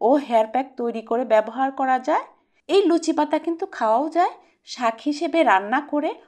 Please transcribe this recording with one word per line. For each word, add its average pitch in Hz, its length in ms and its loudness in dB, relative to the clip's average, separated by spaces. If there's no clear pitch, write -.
ও 214 80 2
হেয়ার 220 260 2
প্যাক 269 140 -2
তৈরি 233 260 -6
করে 240 220 -2
ব্যবহার 226 480 0
করা 262 260 -2
যায়। 311 260 -2
এই 370 200 4
লুচি 330 240 0
পাতা 294 260 0
কিন্তু 330 280 -6
খাওয়াও 240 420 0
যায়, 349 240 0
শাক 226 320 -4
হিসেবে 294 320 -2
রান্না 208 300 2
করে 294 180 -2